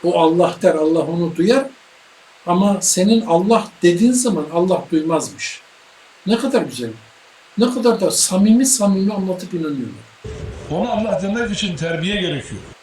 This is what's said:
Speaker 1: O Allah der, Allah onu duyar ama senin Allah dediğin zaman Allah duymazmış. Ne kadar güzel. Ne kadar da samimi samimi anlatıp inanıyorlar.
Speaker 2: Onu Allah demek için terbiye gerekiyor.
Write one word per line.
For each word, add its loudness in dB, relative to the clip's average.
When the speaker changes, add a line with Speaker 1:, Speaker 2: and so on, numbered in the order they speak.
Speaker 1:
O 2
Allah 4
der, 4
Allah 2
onu -2
duyar 2
ama 2
senin 2
Allah 2
dediğin 6
zaman 0
Allah 0
duymazmış. -4
Ne 2
kadar 0
güzel. -8
Ne 2
kadar 2
da 0
samimi 2
samimi 0
anlatıp -6
inanıyorlar. -8
Speaker 2:
Onu -2
Allah -2
demek -2
için -4
terbiye -4
gerekiyor. -8